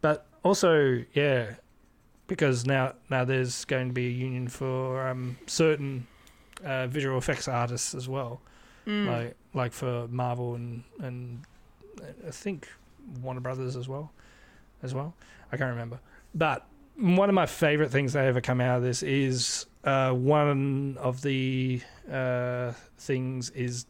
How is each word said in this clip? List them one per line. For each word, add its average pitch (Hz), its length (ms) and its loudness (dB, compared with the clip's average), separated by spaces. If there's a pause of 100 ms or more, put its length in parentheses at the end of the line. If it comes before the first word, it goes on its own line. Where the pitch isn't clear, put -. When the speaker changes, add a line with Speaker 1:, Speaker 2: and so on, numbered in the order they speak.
Speaker 1:
But 151 240 2 (180)
also, 151 600 6 (100)
yeah, 127 420 2 (720)
because 131 380 2
now, 135 280 2 (160)
now 127 160 2
there's 127 400 0
going 127 240 -2
to 123 40 -4
be 123 140 0
a 123 40 -2
union 127 360 -4
for, 131 600 -4
um, 127 380 -6
certain, 143 640 0 (580)
uh, 131 220 -2
visual 135 300 0
effects 127 300 -2
artists 120 460 -2
as 127 140 -8
well. 127 340 -8 (460)
Speaker 2:
Mm. 208 200 0
Speaker 1:
Like, 120 280 -2 (180)
like 123 200 -2
for 120 340 -4
Marvel 123 480 -2
and, 120 280 -8 (180)
and 123 400 -10 (840)
I 156 60 -10
think 185 380 -8 (520)
Warner 127 200 -6
Brothers 131 340 -4
as 127 140 -8
well, 143 220 -8 (720)
as 131 120 -8
well. 143 200 -6 (380)
I - 60 -6
can't 135 120 0
remember. 120 300 -8 (360)
But 156 300 0 (320)
one 196 320 6
of 196 60 6
my 175 100 6
favorite 151 440 4
things 131 240 2
that 139 120 4
ever 127 160 4
come 127 180 0
out 127 180 4
of 123 60 2
this 123 180 0
is, 135 640 0 (200)
uh, 135 260 4
one 139 880 2
of 127 220 -2
the, 131 600 0 (300)
uh, 123 600 -2 (240)
things 131 540 -4
is 123 380 -4